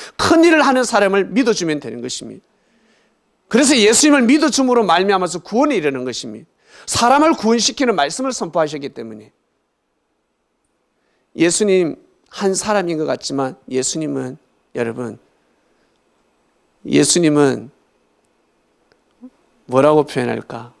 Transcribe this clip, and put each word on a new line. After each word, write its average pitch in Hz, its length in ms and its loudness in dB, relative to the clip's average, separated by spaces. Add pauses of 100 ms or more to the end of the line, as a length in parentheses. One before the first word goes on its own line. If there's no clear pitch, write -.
(180)
큰 330 260 4
일을 320 180 4
하는 254 220 2
사람을 196 420 0
믿어주면 185 540 -2
되는 120 220 -12
것입니다. 117 440 -14 (1040)
그래서 277 280 4
예수님을 240 480 4
믿어줌으로 254 600 2
말미암아서 180 560 0
구원에 262 360 -2
이르는 139 300 -4
것입니다. 120 420 -12 (380)
사람을 285 480 4
구원시키는 233 600 0
말씀을 165 360 -4
선포하셨기 156 580 -4
때문에 113 420 -16 (2000)
예수님 180 600 0 (340)
한 196 240 -2
사람인 190 460 -2
것 156 60 -4
같지만 135 500 -6 (120)
예수님은, 135 720 -6 (380)
여러분, 117 420 -8 (1700)
예수님은 143 880 0 (1900)
뭐라고 143 380 2
표현할까? 120 760 -8